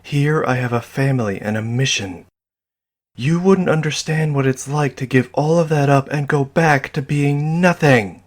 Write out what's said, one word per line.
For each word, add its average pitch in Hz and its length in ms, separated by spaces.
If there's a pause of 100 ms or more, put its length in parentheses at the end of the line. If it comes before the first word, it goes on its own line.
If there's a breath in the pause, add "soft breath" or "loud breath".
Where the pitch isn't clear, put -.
Here 147 440
I 127 100
have 123 160
a 120 80
family 123 600
and 107 160
a 110 60
mission. 110 640 (920)
You 147 240
wouldn't 190 280
understand 156 640
what 135 120
it's 131 220
like 147 280
to 135 100
give 123 260
all 156 260
of 165 100
that 147 220
up 139 200
and 147 160
go 139 180
back 147 480
to 151 100
being 147 580
nothing. 139 680